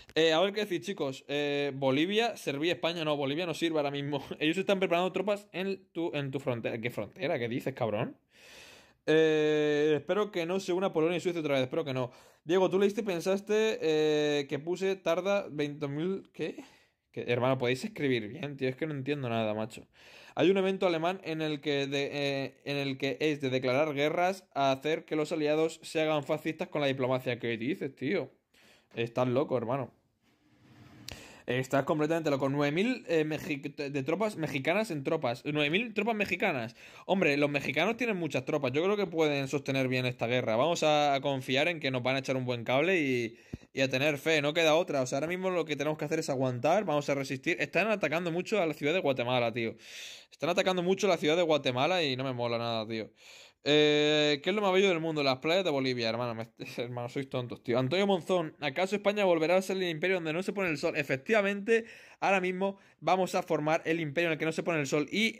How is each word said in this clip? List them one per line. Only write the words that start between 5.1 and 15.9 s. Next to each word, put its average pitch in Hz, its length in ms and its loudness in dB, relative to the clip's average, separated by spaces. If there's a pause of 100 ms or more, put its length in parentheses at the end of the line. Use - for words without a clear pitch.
tropas 202 400 -2
en 190 400 -6
tu, 170 200 -4
en 139 200 -4
tu 139 80 -4
frontera. 117 400 -4
¿Qué 113 100 -4
frontera? 131 480 -6
¿Qué 117 100 -4
dices, 131 240 -4
cabrón? 120 460 -4 (920)
Eh, 151 880 4
espero 190 340 0
que 175 140 -2
no 185 160 0
se 185 140 0
una 185 180 0
Polonia 165 240 2
y 160 40 -2
Suecia 170 200 -2
otra 147 140 0
vez. 135 80 4
Espero 151 200 -2
que 135 120 -4
no. 127 160 -2 (340)
Diego, 185 240 4
¿tú 170 100 2
leíste 202 220 2
y 214 40 -2
pensaste, 202 760 0
eh, 151 720 2
que 143 80 -4
puse 180 380 -2
tarda 185 540 0
veinte 147 380 -4
mil? 160 460 -4